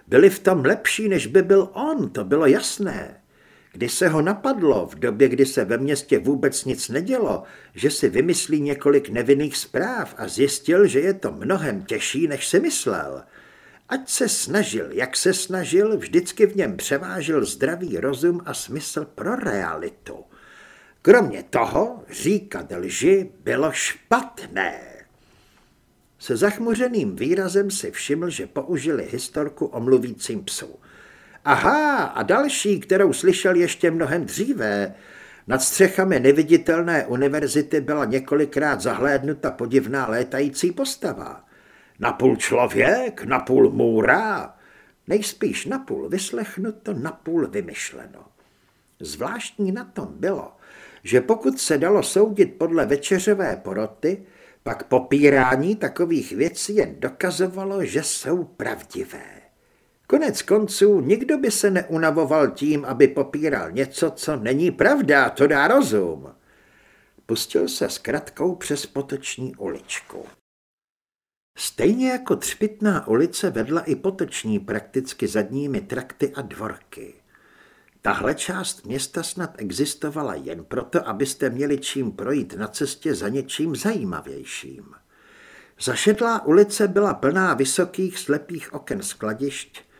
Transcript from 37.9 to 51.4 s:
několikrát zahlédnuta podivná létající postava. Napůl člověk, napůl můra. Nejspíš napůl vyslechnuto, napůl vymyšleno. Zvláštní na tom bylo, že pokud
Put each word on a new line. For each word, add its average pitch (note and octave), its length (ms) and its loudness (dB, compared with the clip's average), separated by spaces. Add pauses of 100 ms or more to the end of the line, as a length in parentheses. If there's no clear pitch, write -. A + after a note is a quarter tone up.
několikrát C#3+ 760 0
zahlédnuta C#3 720 0
podivná B2+ 580 0
létající C3+ 640 -2
postava. F#3+ 720 -8 (540)
Napůl A#2+ 380 2
člověk, C#3+ 880 0
napůl B2+ 460 4
můra. A#2+ 840 2 (520)
Nejspíš - 580 -2
napůl C4 420 -6
vyslechnuto, G#3 840 -6
napůl D#3+ 540 -4
vymyšleno. - 800 -10 (760)
Zvláštní F#3+ 720 -6
na A#3+ 120 -6
tom - 260 -10
bylo, - 420 -6 (500)
že A#2+ 180 4
pokud C3+ 400 0